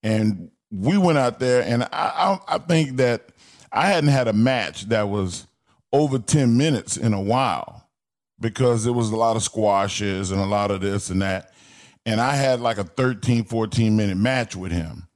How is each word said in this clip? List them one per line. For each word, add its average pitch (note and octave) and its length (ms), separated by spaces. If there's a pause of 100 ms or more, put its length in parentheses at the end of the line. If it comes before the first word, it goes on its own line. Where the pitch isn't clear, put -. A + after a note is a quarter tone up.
And G#2+ 480 (200)
we G#2+ 260
went F3 220
out B2 200
there, B2 240
and A#2+ 200
I, - 40 (600)
I, - 80
I - 20
think D#3 400
that B2 340 (400)
I E3 160
hadn't D#3+ 220
had C3 180
a G#2+ 60
match A2+ 560
that G#2+ 180
was G2 400 (460)
over C#3 260
ten A#2+ 380
minutes C#3+ 400
in A2+ 160
a G2 80
while G2+ 680 (500)
because A#2 440
there A#2+ 100
was A2+ 180
a A2 40
lot A2+ 200
of A2 80
squashes G2 880
and G2 100
a G2 40
lot G2+ 260
of G2 100
this G2 280
and F#2+ 120
that. F#2+ 300 (540)
And A2 140
I C3 160
had, C3 240
like, A#2 180
a G2+ 60
thirteen, A#2+ 600
fourteen A2 520
minute G2+ 220
match A#2+ 380
with F#2 160
him. E2+ 440